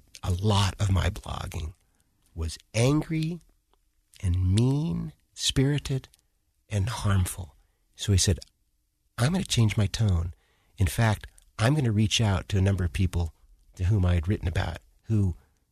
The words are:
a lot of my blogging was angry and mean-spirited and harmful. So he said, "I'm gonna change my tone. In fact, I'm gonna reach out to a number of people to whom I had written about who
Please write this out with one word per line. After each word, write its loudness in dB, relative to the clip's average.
a -4
lot 0
of 0
my 2
blogging -8
was -6
angry -2
and 0
mean-spirited -2
and 0
harmful. -2
So -2
he 6
said, 2
"I'm 2
gonna 0
change 2
my 2
tone. 0
In 2
fact, 0
I'm 2
gonna 2
reach 2
out 0
to 0
a 4
number 2
of -4
people -2
to -4
whom 2
I 2
had 0
written -2
about -4
who 0